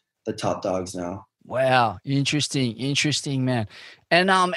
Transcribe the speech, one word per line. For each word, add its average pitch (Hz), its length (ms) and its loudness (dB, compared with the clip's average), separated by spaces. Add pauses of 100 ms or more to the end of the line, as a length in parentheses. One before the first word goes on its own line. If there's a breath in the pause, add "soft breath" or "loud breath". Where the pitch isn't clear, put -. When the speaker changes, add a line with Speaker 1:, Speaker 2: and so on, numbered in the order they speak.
(240)
Speaker 1:
the 110 80 -4
top 90 300 -4
dogs 92 320 -4
now. 90 320 -8 (180)
Speaker 2:
Wow. 123 600 2
Interesting. 139 720 0
Interesting, 139 680 -2
man. 123 240 0 (420 loud breath)
And, 180 200 4
um, 185 260 4